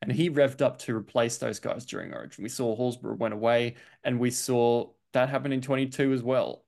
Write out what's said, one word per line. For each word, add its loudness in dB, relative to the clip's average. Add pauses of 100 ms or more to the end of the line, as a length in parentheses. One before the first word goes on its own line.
and -2
he 2
revved 2
up 2
to -4
replace 0
those -4
guys -6
during -10
Origin. -12
We -8
saw -2
Horsburgh -2
went -2
away, 2 (280)
and 0
we 2
saw 2 (220)
that 2
happen -2
in 0
twenty-two 0
as 0
well. -2